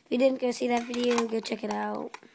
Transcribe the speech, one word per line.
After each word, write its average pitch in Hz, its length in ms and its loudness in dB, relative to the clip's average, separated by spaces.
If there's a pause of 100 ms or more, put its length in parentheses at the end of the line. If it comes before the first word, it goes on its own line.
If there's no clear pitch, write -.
If - 80 -4
you 247 60 2
didn't 262 240 4
go 247 80 2
see 247 180 -2
that 240 160 2
video, 240 420 2
go 220 140 -2
check 214 240 -4
it 208 80 -4
out. 208 460 -6 (160)